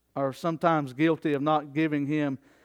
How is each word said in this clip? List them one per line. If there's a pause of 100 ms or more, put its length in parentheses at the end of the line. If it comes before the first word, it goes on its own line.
(160)
are
sometimes
guilty
of
not
giving
Him (280)